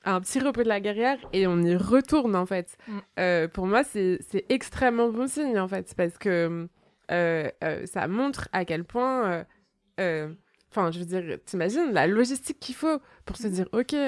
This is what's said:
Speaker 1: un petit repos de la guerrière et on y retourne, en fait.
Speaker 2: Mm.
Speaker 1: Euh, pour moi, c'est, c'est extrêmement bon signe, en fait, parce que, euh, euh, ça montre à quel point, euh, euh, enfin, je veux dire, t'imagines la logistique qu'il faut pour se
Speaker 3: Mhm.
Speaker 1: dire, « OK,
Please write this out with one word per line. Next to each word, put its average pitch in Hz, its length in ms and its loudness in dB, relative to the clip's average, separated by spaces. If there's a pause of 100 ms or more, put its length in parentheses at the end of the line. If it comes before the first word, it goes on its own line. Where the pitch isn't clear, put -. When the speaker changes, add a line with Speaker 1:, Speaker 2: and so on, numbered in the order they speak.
Speaker 1:
un 190 180 2
petit 226 180 -2
repos 262 240 2
de 226 40 -2
la 208 120 2
guerrière 220 400 0 (140)
et 190 120 4
on 175 160 4
y 170 140 4
retourne, 233 600 4
en 180 120 2
fait. 180 300 -6 (100)
Speaker 2:
Mm. 214 100 -8 (220)
Speaker 1:
Euh, 175 280 2
pour 180 200 -6
moi, 220 160 4
c'est, 185 360 0 (100)
c'est - 200 -4
extrêmement 240 600 2
bon 233 180 -2
signe, 262 320 0
en 185 80 0
fait, 185 280 -8
parce 175 220 0
que, 170 500 0 (440)
euh, 165 380 2 (140)
euh, 160 220 -2
ça 180 220 -4
montre 254 460 -2
à 185 120 0
quel 170 200 -4
point, 247 460 0
euh, 170 120 -4 (560)
euh, 160 340 -2 (380)
enfin, 185 200 0
je 170 80 -6
veux 175 60 -6
dire, 170 400 -4
t'imagines 233 460 0
la 156 160 4
logistique 247 520 0
qu'il - 160 -12
faut 311 240 0 (260)
pour - 120 -8
se 220 100 -6
Speaker 3:
Mhm. 196 60 -2
Speaker 1:
dire, « 185 200 -2
OK, 247 200 -2 (140)